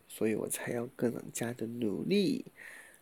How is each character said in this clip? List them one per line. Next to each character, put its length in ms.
所 200
以 60
我 160
才 220
要 160
更 260
加 220
的 140
努 360
力， 420